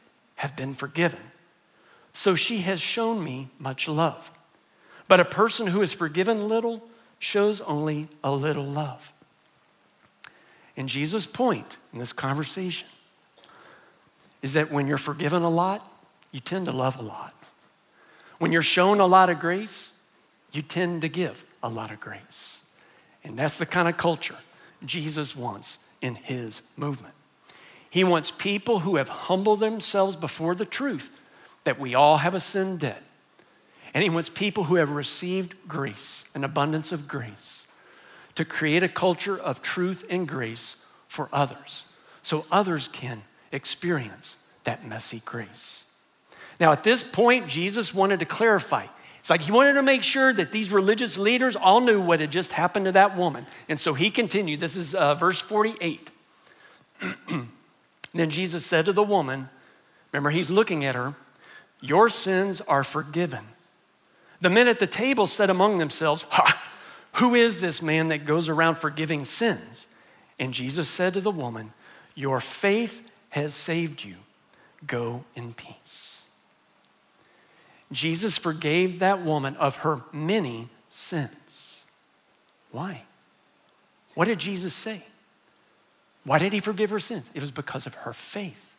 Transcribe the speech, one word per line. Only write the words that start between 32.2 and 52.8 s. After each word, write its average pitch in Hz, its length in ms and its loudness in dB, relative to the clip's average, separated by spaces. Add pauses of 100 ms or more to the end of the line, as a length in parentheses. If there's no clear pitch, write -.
a 185 40 -4
sin 190 380 -4
debt. 135 260 -6 (920)
And 151 80 2
he 196 80 2
wants 165 180 -2
people 202 340 -2
who 160 120 2
have 151 160 4
received 180 640 -4 (120)
grace, 135 560 -8 (120)
an 139 80 -4
abundance 156 480 -2
of 147 160 -8
grace, 113 580 -12 (720)
to 165 100 -2
create 156 380 0
a 185 40 4
culture 185 500 -2
of 175 260 -6
truth 185 440 -4
and 180 200 -2
grace 123 480 -8 (320)
for 143 260 -8
others, - 500 -4 (380)
so 156 300 -4
others 175 360 0
can 120 360 -12 (280)
experience 139 840 -6 (280)
that 117 220 -6
messy 110 380 -10
grace. - 580 -14 (760)
Now, 165 120 8
at - 120 2
this 247 180 4
point, 233 460 4
Jesus 185 440 -2
wanted 190 280 2
to 160 60 -4
clarify. 180 600 2 (340)
It's - 120 0
like 170 100 4
he 156 100 -4
wanted 269 220 8
to 277 80 4
make 269 220 4
sure 262 280 4
that 202 200 0
these 214 200 -4
religious 208 460 2
leaders 240 380 2
all 202 260 8
knew 226 180 6
what 170 200 4
had 151 120 -2
just 180 200 -2
happened 180 340 0